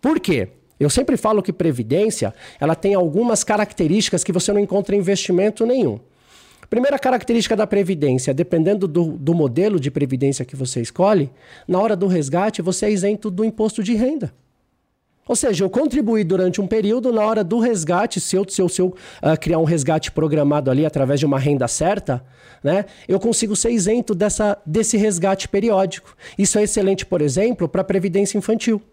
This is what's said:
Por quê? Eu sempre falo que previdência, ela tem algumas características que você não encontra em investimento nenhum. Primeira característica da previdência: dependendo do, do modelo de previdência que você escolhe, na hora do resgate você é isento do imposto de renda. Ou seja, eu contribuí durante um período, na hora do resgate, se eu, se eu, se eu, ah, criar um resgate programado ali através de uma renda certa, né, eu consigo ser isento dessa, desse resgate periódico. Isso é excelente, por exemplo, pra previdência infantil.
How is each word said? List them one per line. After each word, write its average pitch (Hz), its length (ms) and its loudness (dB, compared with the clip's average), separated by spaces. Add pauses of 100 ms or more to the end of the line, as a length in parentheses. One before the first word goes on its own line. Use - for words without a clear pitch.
Por 302 180 2
quê? 123 280 0 (320)
Eu 147 100 2
sempre 254 280 0
falo 214 260 0
que 185 100 -4
previdência, 143 800 -2 (260)
ela 151 140 0
tem 202 220 0
algumas 190 480 0
características 202 800 0
que - 80 -4
você 180 200 0
não 202 80 2
encontra 202 360 0
em 202 40 2
investimento 196 640 0
nenhum. 226 360 0 (720)
Primeira 269 260 0
característica 233 560 0
da 208 140 0
previdência: 151 640 0
dependendo 175 540 0
do, 165 240 0
do 147 220 -2
modelo 170 440 2
de 135 140 -2
previdência 139 540 -2
que 135 100 -16
você 131 260 -4
escolhe, 175 480 2 (380)
na 180 100 0
hora 214 200 2
do 196 100 0
resgate 180 540 0
você 180 240 -2
é 214 60 2
isento 208 380 0
do 185 140 -2
imposto 220 400 -2
de 214 100 0
renda. 240 400 -2 (960)
Ou 240 80 0
seja, 196 300 0
eu 185 40 0
contribuí 233 540 0
durante 185 380 0
um 190 60 -2
período, 220 440 0
na 214 140 2
hora 214 180 0
do 214 160 -2
resgate, 190 640 0
se - 160 -2
eu, 196 100 0
se - 140 -4
eu, 175 80 2
se - 120 -2
eu, 185 140 0 (260)
ah, 156 140 2
criar 160 240 0
um 165 60 2
resgate 156 480 -2
programado 147 580 0
ali 139 140 2
através 139 340 0
de 147 60 0
uma 139 120 0
renda 135 300 0
certa, 160 560 -2 (400)
né, 185 220 0 (200)
eu 226 140 2
consigo 226 340 0
ser 226 180 0
isento 220 440 0
dessa, 208 500 0
desse 214 300 0
resgate 196 540 0
periódico. 196 680 0 (220)
Isso 196 200 2
é 208 60 4
excelente, 196 420 0
por 170 160 -2
exemplo, 180 460 0
pra 185 160 -2
previdência 196 540 0
infantil. 220 440 0 (120)